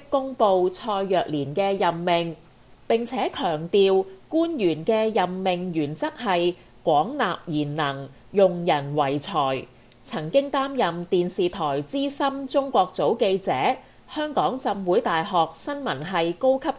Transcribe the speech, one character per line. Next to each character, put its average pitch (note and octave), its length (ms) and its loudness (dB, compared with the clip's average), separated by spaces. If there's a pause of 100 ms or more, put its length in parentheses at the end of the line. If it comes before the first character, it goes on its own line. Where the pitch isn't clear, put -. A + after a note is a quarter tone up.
(120)
公 C4+ 240 -2
布 F#3 340 4
蔡 G3 320 -4
若 F#3 200 2
蓮 C#3+ 340 -4
嘅 G3 240 0
任 F3+ 120 2
命， E3+ 440 0 (500)
並 A#3 180 2
且 A#3+ 300 -2
強 E3 380 -2
調 F#3+ 340 6 (240)
官 E4 280 0
員 E3 280 0
嘅 A3 300 2
任 F#3 120 2
命 F#3 460 -2
原 D3+ 220 -2
則 D4 140 -4
係 F3 440 0 (300)
廣 E3+ 320 2
納 G#3 200 -2 (120)
賢 D3+ 220 -2
能， C#3 380 -4 (240)
用 F3 320 4
人 D3 320 0
唯 C#3+ 220 2
才。 C3+ 480 -2 (380)
曾 D#3 260 -6
經 C#4 220 2
擔 C#4 260 -2
任 F3 300 -2
電 F3+ 200 2
視 F3 220 0
台 D3+ 340 -2
資 C#4 300 -4
深 C#4 340 -2
中 C#4 220 0
國 G3 240 4
組 F3 240 2
記 G3 220 2
者、 F#3 120 -4 (600)
香 D4+ 200 -4
港 G3 260 0
浸 G3+ 260 -2
會 F3+ 160 2
大 E3 220 0
學 D#3+ 320 2
新 - 180 -6
聞 A#3 300 -4
系 E3+ 300 -2
高 G#3+ 260 2
級 - 200 -4